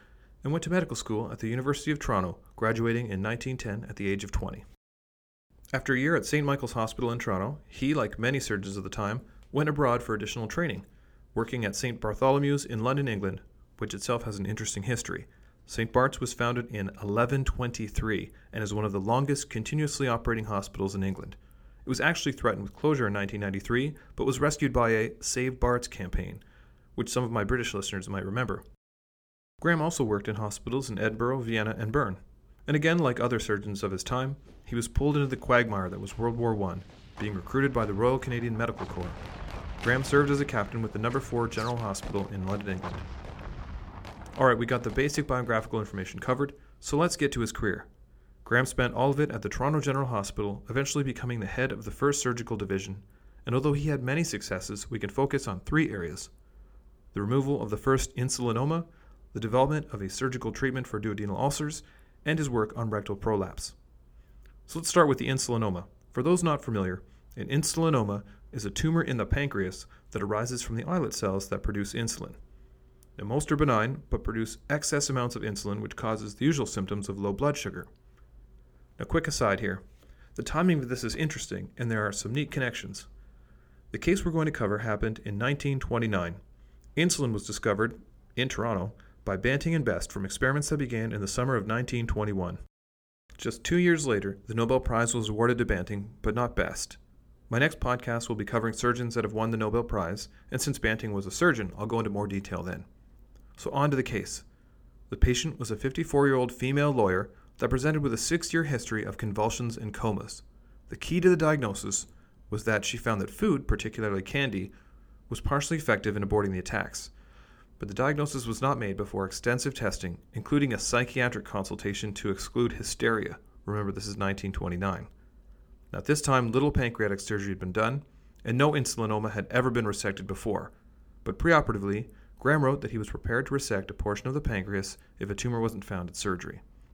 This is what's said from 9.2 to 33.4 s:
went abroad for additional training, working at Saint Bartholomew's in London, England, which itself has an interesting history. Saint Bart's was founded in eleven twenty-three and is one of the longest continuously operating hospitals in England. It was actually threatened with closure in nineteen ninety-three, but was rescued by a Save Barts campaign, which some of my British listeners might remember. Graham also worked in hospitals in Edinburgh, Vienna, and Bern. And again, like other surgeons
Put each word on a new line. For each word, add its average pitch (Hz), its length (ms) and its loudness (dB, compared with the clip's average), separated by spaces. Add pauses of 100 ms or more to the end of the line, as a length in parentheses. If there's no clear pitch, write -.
went 151 180 2
abroad 131 320 4
for 113 140 -2
additional 107 320 -4
training, 110 400 -4 (480)
working 117 280 0
at 101 120 0
Saint 120 260 -4
Bartholomew's 139 640 4
in 110 180 -4
London, 135 240 2
England, 101 340 -2 (380)
which 110 160 -4
itself 117 280 -2
has 107 140 -6
an 98 80 -2
interesting 107 380 -4
history. 98 420 -4 (400)
Saint 113 260 -4
Bart's 127 280 4
was 123 140 -6
founded 120 420 -2
in 98 160 -4 (100)
eleven 120 440 2
twenty-three 110 840 -2 (200)
and 107 120 -4
is 104 100 -4
one 104 120 0
of 101 60 0
the 98 80 0
longest 131 500 0
continuously 143 600 -2
operating 117 360 0
hospitals 98 480 -2
in 98 100 -2
England. 95 340 -4 (480)
It - 40 -6
was 127 100 -2
actually 151 320 2
threatened 101 320 0
with 98 120 -10
closure 143 320 2
in 101 60 0
nineteen 101 280 -2
ninety-three, 120 540 0 (200)
but 113 100 -2
was 131 140 2
rescued 147 320 2
by 117 200 4
a 110 200 2 (100)
Save 127 380 -2
Barts 123 280 2
campaign, - 560 -4 (500)
which 120 160 -4
some 123 140 0
of 117 80 -2
my 113 120 2
British 117 300 0
listeners 98 340 -4
might 95 160 -4
remember. 98 400 -4 (960)
Graham 165 220 2
also 160 220 0
worked 104 240 2
in 110 80 -2
hospitals 110 540 -4
in 101 100 -4
Edinburgh, 120 400 0
Vienna, 113 380 0
and 110 140 -2
Bern. 110 280 0 (480)
And 147 100 4
again, 160 220 4
like 127 200 4
other 120 200 2
surgeons 104 440 -2